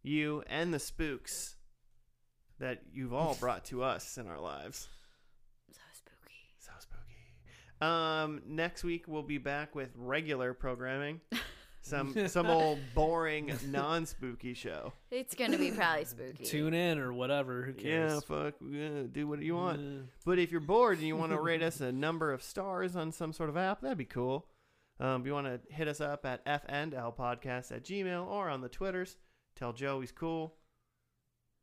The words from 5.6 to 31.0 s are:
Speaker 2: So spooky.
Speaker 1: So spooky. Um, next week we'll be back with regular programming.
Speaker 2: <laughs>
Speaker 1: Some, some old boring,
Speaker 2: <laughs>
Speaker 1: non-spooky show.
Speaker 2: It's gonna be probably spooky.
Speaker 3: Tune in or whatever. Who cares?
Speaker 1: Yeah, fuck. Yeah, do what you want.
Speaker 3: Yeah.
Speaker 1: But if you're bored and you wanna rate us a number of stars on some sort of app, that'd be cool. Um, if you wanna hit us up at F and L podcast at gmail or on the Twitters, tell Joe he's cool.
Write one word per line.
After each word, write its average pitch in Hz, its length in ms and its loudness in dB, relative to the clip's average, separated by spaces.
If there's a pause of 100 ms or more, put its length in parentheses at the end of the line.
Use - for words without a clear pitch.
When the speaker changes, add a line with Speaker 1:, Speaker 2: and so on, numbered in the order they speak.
Speaker 2:
So - 100 -20 (120)
spooky. - 400 -20 (260)
Speaker 1:
So - 200 -18
spooky. - 1000 -12
Um, 156 680 2
next 165 360 -2
week 170 240 -2
we'll 151 160 -4
be 147 140 -2
back 143 380 -4
with 135 200 -6
regular 127 580 0
programming. 135 680 -2 (100)
Speaker 2:
<laughs> 226 60 -2 (460)
Speaker 1:
Some, 147 440 0
some 170 200 4
old 156 320 6 (140)
boring, 156 560 4 (120)
Speaker 2:
<laughs> 135 80 -4
Speaker 1:
non-spooky 139 880 -2
show. 82 360 -6 (180)
Speaker 2:
It's 254 260 -4
gonna 262 220 4
be 285 140 4
probably 170 320 4
spooky. 131 400 -10
Speaker 3:
Tune 151 300 2
in 170 260 4
or 127 140 0
whatever. 127 500 0
Who 131 80 -4
cares? 156 400 2
Speaker 1:
Yeah, 147 80 2
fuck. 147 360 -2 (140)
Yeah, 147 400 -4
do 151 160 -2
what 147 160 -2
you 160 140 2
want. 170 240 0
Speaker 3:
Yeah. 139 200 -6 (260)
Speaker 1:
But 180 120 6
if 175 140 4
you're 165 80 2
bored 196 380 8
and 156 100 0
you 156 80 2
wanna 160 260 2
rate 165 220 4
us 165 160 2
a 127 140 2
number 156 400 2
of 131 100 -4
stars 185 540 -2
on 160 160 0
some 160 180 -2
sort 156 160 -2
of 147 80 -2
app, 190 240 2
that'd 262 180 0
be 139 60 -2
cool. 127 440 0 (520)
Um, 131 220 2
if 123 60 -4
you 143 60 0
wanna 135 360 -2
hit 156 180 -2
us 147 140 -2
up 143 240 -2
at 127 200 -2
F 147 220 0
and 147 260 -2
L 117 240 -4
podcast 123 540 -2
at 123 140 -8
gmail 185 420 -2
or 196 220 0
on 139 100 -2
the 127 80 -6
Twitters, 185 480 -2 (400)
tell 123 160 -4
Joe 135 300 -2
he's 127 100 -8
cool. 160 440 -4 (1080)